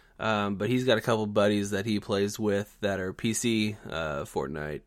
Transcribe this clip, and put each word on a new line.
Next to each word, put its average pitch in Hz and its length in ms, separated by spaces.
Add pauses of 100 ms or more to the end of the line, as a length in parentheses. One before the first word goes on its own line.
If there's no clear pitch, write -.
(200)
Um, 104 360
but 104 120
he's 127 160
got 123 140
a 110 40
couple 110 260
buddies 104 440
that 101 140
he 107 160
plays 101 360
with 104 440
that 98 180
are 92 140
P 113 200
C, 107 420 (140)
uh, 76 340
Fortnite 76 640